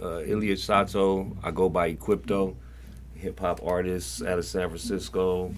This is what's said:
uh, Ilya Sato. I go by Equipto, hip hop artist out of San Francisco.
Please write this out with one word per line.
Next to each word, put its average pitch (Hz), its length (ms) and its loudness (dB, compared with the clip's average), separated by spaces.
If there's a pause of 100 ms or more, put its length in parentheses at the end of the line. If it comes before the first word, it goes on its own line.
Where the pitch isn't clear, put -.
uh, 85 180 -4
Ilya 104 380 0
Sato. 98 840 4
I 85 80 -2
go 90 180 4
by 85 240 2
Equipto, 98 600 0 (600)
hip - 240 -6
hop 87 240 0
artist 90 580 -2
out 92 160 0
of 85 80 0
San 90 240 -2
Francisco. 90 880 -2